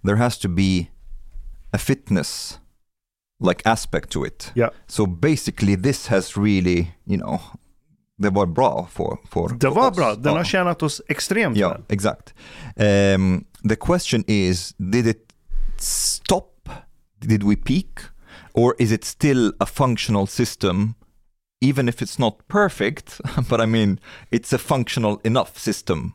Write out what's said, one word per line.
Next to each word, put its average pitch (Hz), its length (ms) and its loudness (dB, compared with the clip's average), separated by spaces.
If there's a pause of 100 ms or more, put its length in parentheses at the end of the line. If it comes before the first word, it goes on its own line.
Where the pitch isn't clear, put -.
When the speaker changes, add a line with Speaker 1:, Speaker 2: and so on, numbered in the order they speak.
Speaker 1:
there 101 120 2
has 120 220 2
to 95 100 -2
be 90 380 2 (840)
a - 40 -2
fitness, - 840 -4 (880)
like, 87 200 -2
aspect - 420 -2
to 69 140 -4
it. - 280 -12
Speaker 2:
Ja. 117 180 0 (160)
Speaker 1:
So - 180 0
basically 98 800 0
this 135 240 -2
has 98 300 0
really, 90 500 2 (180)
you 98 120 -2
know, - 220 -4 (800)
det 101 120 0
var 98 160 2
bra 87 460 0
för, - 260 -6 (140)
för, 85 180 -2
Speaker 2:
Det 123 180 0
Speaker 1:
för 131 80 0
Speaker 2:
var 254 160 4
Speaker 1:
oss. 175 60 -8
Speaker 2:
bra. 123 180 2
Den 131 160 0
Speaker 1:
Ja. 156 60 2
Speaker 2:
har 170 60 0
tjänat 175 400 0
oss - 240 -4
extremt 180 500 0
Speaker 1:
Ja, 95 120 2
Speaker 2:
väl. - 200 -6
Speaker 1:
exakt. 101 440 -2 (420)
Ehm, 98 680 4 (260)
the 110 60 2
question 175 520 0
is, 92 500 0
did 113 300 2
it 113 100 2 (600)
stop? - 920 -4 (520)
Did 107 220 2
we 104 120 4
peak? - 440 -2 (540)
Or 120 260 4
is 110 120 4
it 110 140 0
still 127 540 2
a 98 60 0
functional 110 600 0
system? 104 680 -2 (720)
Even 131 240 2
if 113 120 -6
it's - 180 -6
not 117 280 -2
perfect, 196 720 -2 (140)
<laughs> 127 140 -2
but 113 140 2
I - 20 2
mean, 107 340 2 (320)
it's 120 240 0
a - 20 0
functional 117 680 -2
enough 113 320 2
system. - 600 -4